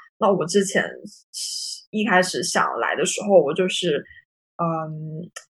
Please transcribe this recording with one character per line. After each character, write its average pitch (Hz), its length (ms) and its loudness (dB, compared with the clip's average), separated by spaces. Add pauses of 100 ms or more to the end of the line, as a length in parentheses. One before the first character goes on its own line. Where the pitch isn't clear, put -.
(180)
那 208 140 4
我 156 140 0
之 196 180 2
前 196 180 0 (1120)
一 214 140 -2
开 185 180 6
始 151 180 -2
想 - 240 0 (140)
来 - 160 0
的 151 100 0
时 - 180 -4
候， 202 200 6
我 139 100 0
就 185 140 0
是， 170 340 -2 (540)
嗯， 160 720 -6 (280)